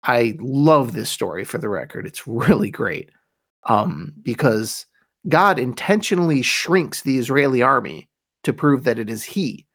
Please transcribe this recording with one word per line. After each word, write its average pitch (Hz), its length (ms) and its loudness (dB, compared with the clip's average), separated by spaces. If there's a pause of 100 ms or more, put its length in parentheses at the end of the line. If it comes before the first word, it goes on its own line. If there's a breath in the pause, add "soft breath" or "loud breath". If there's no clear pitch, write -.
I 120 360 2
love 139 520 4
this - 180 -6
story, 90 340 -6
for - 140 -8
the 107 100 -4
record. 80 380 -6
It's - 200 -14
really 117 440 2
great, - 400 -6 (540)
um, 95 480 -2 (100)
because 110 640 -2 (420)
God 175 300 4
intentionally 165 840 0
shrinks - 600 0
the 135 160 0
Israeli 131 440 2
army 123 460 0 (360)
to 160 80 0
prove 143 320 2
that 117 140 0
it 110 120 -6
is 110 140 -8
he 160 500 -6